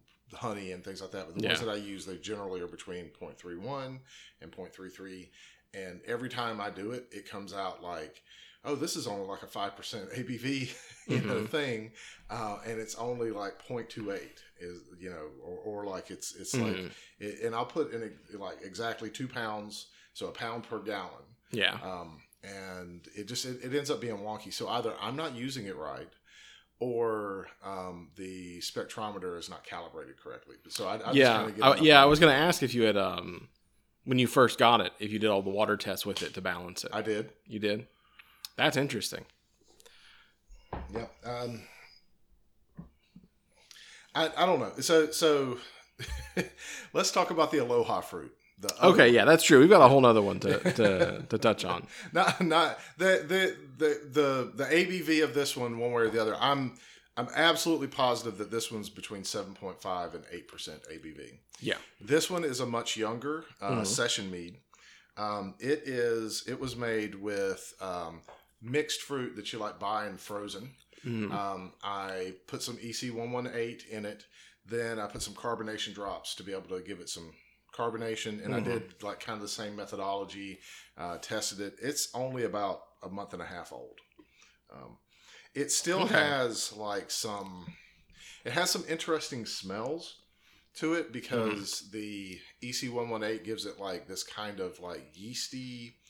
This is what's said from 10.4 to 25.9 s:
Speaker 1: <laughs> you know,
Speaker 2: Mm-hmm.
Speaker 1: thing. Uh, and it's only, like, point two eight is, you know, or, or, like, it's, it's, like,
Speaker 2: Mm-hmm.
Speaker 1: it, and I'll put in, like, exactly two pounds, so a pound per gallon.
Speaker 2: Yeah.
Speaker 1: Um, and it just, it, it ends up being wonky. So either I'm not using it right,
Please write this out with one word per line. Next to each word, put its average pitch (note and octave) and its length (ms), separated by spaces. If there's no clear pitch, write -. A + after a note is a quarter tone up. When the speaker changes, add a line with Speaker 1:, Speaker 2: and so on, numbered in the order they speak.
Speaker 1:
<laughs> - 180
you B2 120
know, A2 160
Speaker 2:
Mm-hmm. G#2+ 100
Speaker 1:
thing. A#2 460
Uh, G#2+ 380
and A2+ 140
it's A2 160
only, A#2+ 340
like, G2+ 280
point A#2 300
two G#2 240
eight - 300
is, F2 220
you F2+ 120
know, D#2 180
or, F2+ 160
or, G#2 280
like, F#2 240
it's, - 260
it's, F#2+ 180
like, A2 220
Speaker 2:
Mm-hmm. F#2 100
Speaker 1:
it, G2+ 240
and A2+ 120
I'll A#2+ 120
put - 260
in, A2+ 200
like, F#2+ 280
exactly G#2+ 480
two B2+ 180
pounds, G#2+ 600
so F#2 140
a - 20
pound A#2 380
per A2 100
gallon. F#2+ 460
Speaker 2:
Yeah. G2 320
Speaker 1:
Um, E2+ 400
and F#2 680
it G#2 100
just, A#2+ 200
it, B2+ 200
it B2+ 120
ends C#3 140
up A#2 100
being A#2 180
wonky. G#2 340
So - 160
either A2+ 320
I'm A2+ 160
not D3+ 180
using A#2+ 320
it F#2+ 100
right, C#2+ 320